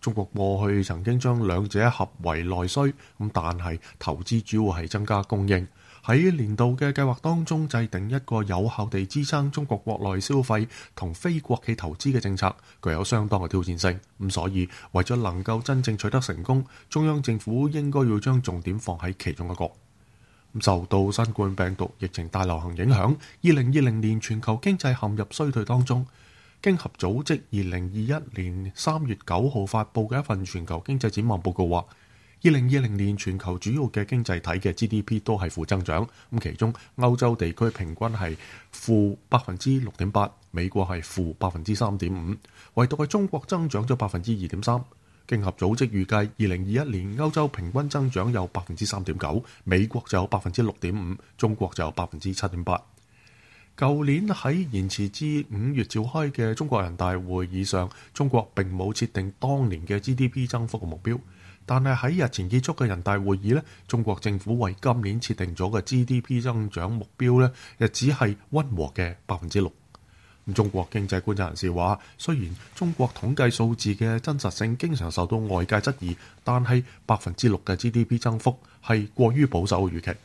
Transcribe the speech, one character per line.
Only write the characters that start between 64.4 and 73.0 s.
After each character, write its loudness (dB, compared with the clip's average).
為 0
今 2
年 -2
設 -4
定 -4
咗 0
嘅 0
G 2
D 2
P -2
增 -2
長 -4
目 -4
標 6
呢， 6
亦 4
只 0
係 2
溫 0
和 -2
嘅 -2
百 -2
分 -8
之 2
六。 0
咁 -4
中 4
國 -2
經 -2
濟 0
觀 -2
察 -2
人 -8
士 -2
話， 2
雖 -2
然 -2
中 -2
國 0